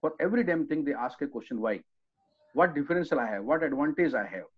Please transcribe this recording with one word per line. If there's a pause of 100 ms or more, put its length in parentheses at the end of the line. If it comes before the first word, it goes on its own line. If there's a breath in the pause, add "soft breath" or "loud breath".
For
every
damn
thing,
they
ask
a
question,
"Why? (720)
What
differential
I
have?
What
advantage
I
have?" (120)